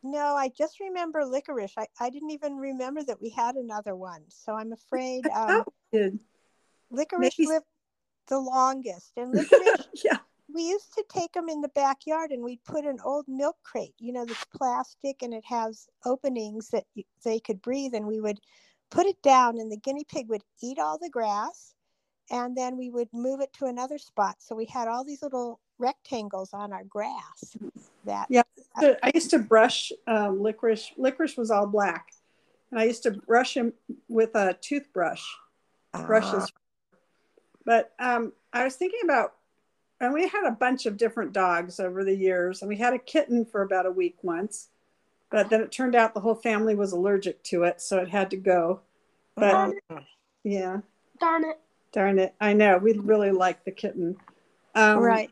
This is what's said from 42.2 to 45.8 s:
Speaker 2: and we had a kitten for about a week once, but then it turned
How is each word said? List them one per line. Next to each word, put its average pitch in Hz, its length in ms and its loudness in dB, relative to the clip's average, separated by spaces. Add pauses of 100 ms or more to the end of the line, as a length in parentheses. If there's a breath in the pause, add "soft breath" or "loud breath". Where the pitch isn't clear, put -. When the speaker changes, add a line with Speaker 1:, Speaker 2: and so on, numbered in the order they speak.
Speaker 2:
and 196 80 -8
we 208 80 -4
had 247 160 2
a 247 60 -4
kitten 240 460 0
for 208 160 -4
about 185 240 0
a 185 60 0
week 180 320 -2
once, 185 460 -6 (600)
but 208 200 2
then 220 120 4
it 214 100 -4
turned 254 240 0